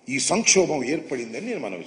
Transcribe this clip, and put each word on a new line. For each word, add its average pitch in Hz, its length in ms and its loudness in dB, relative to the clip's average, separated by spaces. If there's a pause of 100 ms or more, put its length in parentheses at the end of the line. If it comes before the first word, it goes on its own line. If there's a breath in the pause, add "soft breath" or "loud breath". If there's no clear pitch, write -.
ఈ 135 100 -2
సంక్షోభం 165 680 4
ఏర్పడిందని 135 600 -6
నేను 220 140 -4
మనవి 95 260 -8